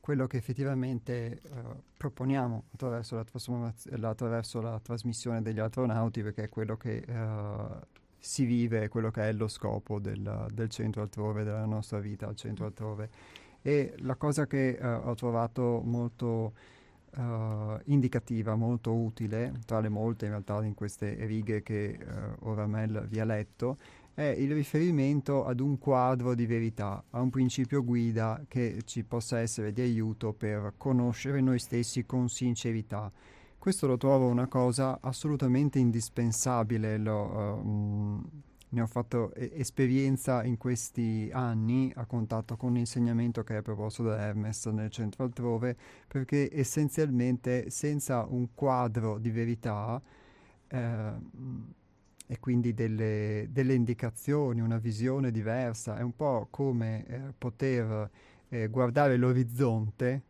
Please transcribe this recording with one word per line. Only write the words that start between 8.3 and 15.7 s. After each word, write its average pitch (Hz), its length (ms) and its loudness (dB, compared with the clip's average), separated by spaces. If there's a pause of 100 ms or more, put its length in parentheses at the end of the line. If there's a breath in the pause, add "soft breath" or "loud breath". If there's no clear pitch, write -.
vive, 117 380 2
è 104 40 -2
quello 113 240 0
che 107 160 0
è 110 60 2
lo 107 160 0
scopo 104 500 -4
del, 104 540 -4
del 110 160 -2
centro 110 320 -2
altrove, 104 420 -2
della 107 220 -2
nostra 107 340 -2
vita 104 260 -6
al 107 120 -8
centro 107 280 -6
altrove. 107 440 -8 (520 loud breath)
E 139 360 2
la 127 180 -2
cosa 147 320 2
che, 131 320 2
eh, 123 80 -2
ho 120 260 0
trovato 117 720 0